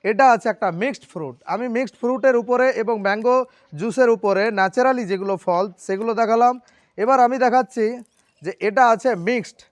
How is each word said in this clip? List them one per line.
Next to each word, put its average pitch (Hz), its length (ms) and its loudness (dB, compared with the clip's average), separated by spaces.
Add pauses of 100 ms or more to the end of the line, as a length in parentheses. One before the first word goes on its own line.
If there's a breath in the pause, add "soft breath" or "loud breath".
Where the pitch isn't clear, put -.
এটা 220 280 2
আছে 233 180 0
একটা 202 220 -4
মিক্সড 190 400 -6
ফ্রুট। 143 240 -10 (100)
আমি 214 220 -6
মিক্সড 240 280 -4
ফ্রুটের 254 400 0
উপরে 247 340 0
এবং 220 320 -4
ম্যাঙ্গো 226 440 0 (300 soft breath)
জুসের 233 340 0
উপরে 208 420 2
ন্যাচারালি 247 540 0
যেগুলো 190 320 -4
ফল, 185 340 -2 (140)
সেগুলো 214 280 -4
দেখালাম। 233 480 2 (360 soft breath)
এবার 247 220 2
আমি 247 180 4
দেখাচ্ছি 240 480 0 (560)
যে 165 180 -8
এটা 214 240 2 (100)
আছে 226 220 0
মিক্সড। 202 440 -4 (120)